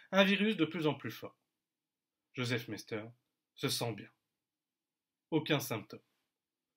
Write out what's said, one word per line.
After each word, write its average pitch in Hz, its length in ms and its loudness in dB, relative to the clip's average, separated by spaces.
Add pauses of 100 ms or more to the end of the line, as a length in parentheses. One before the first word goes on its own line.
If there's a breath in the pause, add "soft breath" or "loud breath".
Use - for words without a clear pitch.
(120 soft breath)
un 190 100 8
virus 196 340 4
de 156 80 2
plus 156 220 0
en 139 80 2
plus 123 160 -8
fort. - 260 -14 (1000)
Joseph 120 340 -2
Meister 104 340 -8 (540)
se 139 120 -2
sent 120 260 -2
bien. - 160 -14 (1200)
Aucun 151 280 2
symptôme. - 460 -6 (720)